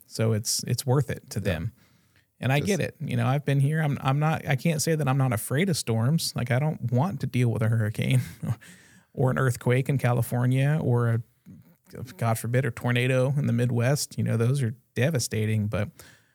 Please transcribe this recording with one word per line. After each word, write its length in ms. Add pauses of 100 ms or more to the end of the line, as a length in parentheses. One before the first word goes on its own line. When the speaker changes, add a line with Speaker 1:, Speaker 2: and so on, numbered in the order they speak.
Speaker 1:
So 280
it's, 300
it's 220
worth 240
it 220
to 80
Speaker 2:
Yeah. 60
Speaker 1:
them. 260 (680)
And 140
I 60
Speaker 2:
Just 80
Speaker 1:
get 120
it. 200
You 180
know, 80
I've 200
been 140
here. 220
I'm, 200
I'm 180
not, 280
I 80
can't 260
say 120
that 140
I'm 100
not 160
afraid 360
of 80
storms. 580
Like, 160
I 80
don't 320
want 300
to 60
deal 220
with 140
a 40
hurricane 540 (220)
<laughs> 720
or 180
an 80
earthquake 500
in 80
California 840
or 280
a, 120 (960)
God 200
forbid, 280
a 60
tornado 680
in 100
the 60
Midwest. 680
You 40
know, 140
those 240
are 140 (180)
devastating, 760
but 220 (460)